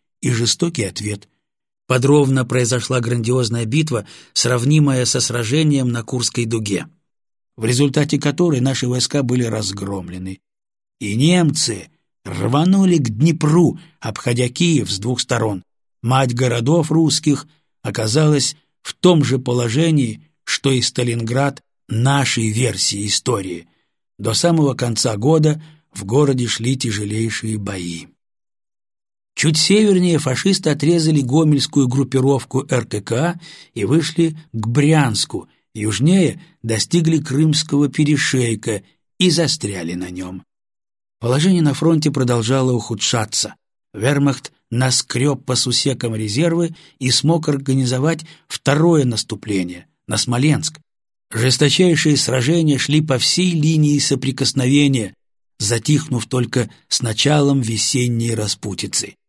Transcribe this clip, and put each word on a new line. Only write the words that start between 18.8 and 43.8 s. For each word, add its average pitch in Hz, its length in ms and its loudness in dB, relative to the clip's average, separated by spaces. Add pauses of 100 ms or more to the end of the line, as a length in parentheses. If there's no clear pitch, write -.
в - 120 -12
том 170 280 6
же 127 160 0
положении, 123 840 0 (180)
что - 300 -2
и 127 100 0
Сталинград 120 800 -2 (260)
нашей 117 640 0
версии 113 560 -2
истории. 92 640 -4 (500)
До 107 160 -4
самого 156 400 2
конца 117 420 -2
года 151 460 2 (300)
в - 120 -12
городе 127 440 0
шли 120 280 -2
тяжелейшие 110 840 -4
бои. 87 480 -8 (1300)
Чуть 156 240 0
севернее 185 600 4
фашисты 156 520 0
отрезали 156 500 2
гомельскую 143 680 2
группировку 131 840 0
Р 120 160 0
К 104 160 -6
К - 100 -8
А 170 280 -2 (340)
и 104 100 -4
вышли 156 520 0 (160)
к 110 140 -4
Брянску, 123 840 2 (260)
южнее 120 680 2 (200)
достигли 156 560 0
Крымского 147 680 0
перешейка 123 960 0 (360)
и 185 120 4
застряли 101 600 -2
на 90 180 -8
нем. 92 320 -12 (800)
Положение 151 400 2
на 151 140 2
фронте 156 360 2
продолжало 127 640 0
ухудшаться. - 840 -4 (360)